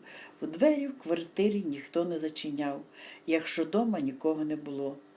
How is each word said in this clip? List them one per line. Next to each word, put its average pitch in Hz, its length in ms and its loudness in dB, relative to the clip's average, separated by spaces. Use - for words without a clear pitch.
В 160 40 -2
двері 277 400 4
в 262 120 -8
квартирі 185 680 0
ніхто 143 380 -2
не 170 140 -2
зачиняв, 147 640 -4
якщо 165 380 2
дома 202 360 2
нікого 156 440 0
не 151 120 0
було. 143 400 -4